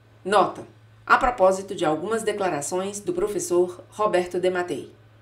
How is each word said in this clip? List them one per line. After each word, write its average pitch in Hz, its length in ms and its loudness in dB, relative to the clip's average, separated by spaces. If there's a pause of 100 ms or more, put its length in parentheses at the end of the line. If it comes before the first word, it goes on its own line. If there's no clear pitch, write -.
(260)
Nota, 190 400 2 (400)
a 226 120 6
propósito 190 580 2
de 170 80 -4
algumas 165 400 -2
declarações 190 760 -4
do 175 100 -4
professor 180 760 0
Roberto 180 500 0
De 180 100 2
Mattei. 175 440 -4 (280)